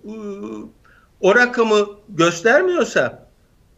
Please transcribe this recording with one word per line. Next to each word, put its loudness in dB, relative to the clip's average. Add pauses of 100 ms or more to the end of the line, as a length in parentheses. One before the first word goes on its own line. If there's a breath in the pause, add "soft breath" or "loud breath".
ıı, -14 (520 soft breath)
o 4
rakamı 2 (220)
göstermiyorsa 0 (500)